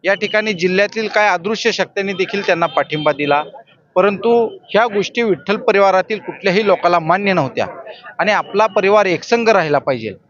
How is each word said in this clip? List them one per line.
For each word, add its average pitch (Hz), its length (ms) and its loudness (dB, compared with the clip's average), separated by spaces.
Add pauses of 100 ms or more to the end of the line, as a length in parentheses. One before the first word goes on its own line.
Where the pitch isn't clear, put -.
या 185 100 2
ठिकाणी 214 400 -2
जिल्ह्यातील 196 540 0
काय 208 220 2
अदृश्य 202 420 -2
शक्तींनी 196 420 -4
देखील 196 320 -4
त्यांना 170 200 2
पाठिंबा 151 460 -2
दिला, 143 320 0 (520)
परंतु 208 600 2 (120)
ह्या 214 160 2
गोष्टी 208 380 -2
विठ्ठल 202 340 0
परिवारातील 196 640 2
कुठल्याही 190 480 -2
लोकाला 175 320 2
मान्य 185 340 0
नव्हत्या 127 340 -2 (520)
आणि 190 120 0
आपला 196 360 0
परिवार 202 380 2
एकसंघ 220 440 0
राहिला 160 300 2
पाहिजे. 117 340 -4 (160)